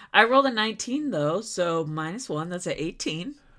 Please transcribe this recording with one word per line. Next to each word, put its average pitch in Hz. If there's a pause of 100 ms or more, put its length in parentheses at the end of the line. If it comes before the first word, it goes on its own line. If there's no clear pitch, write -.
(140)
I 208
rolled 262
a 262
nineteen, 233
though, 160
so 165
minus 156
one, 160
that's 175
an 165
eighteen. 175 (240)